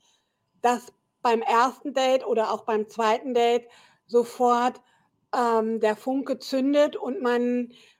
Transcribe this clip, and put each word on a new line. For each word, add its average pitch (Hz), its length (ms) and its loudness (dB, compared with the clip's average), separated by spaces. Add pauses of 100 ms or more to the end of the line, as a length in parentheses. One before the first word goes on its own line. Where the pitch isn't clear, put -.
(600)
dass 240 320 -2 (280)
beim 226 200 0
ersten 240 520 0
Date 262 320 2
oder 220 280 0
auch 220 120 -6
beim 214 240 -2
zweiten 233 440 -2
Date 233 340 0 (400)
sofort, 240 760 0 (540)
ähm, 226 440 0
der 214 160 0
Funke 262 440 -4
zündet 285 560 0
und 294 260 -8
man 240 520 -2 (260)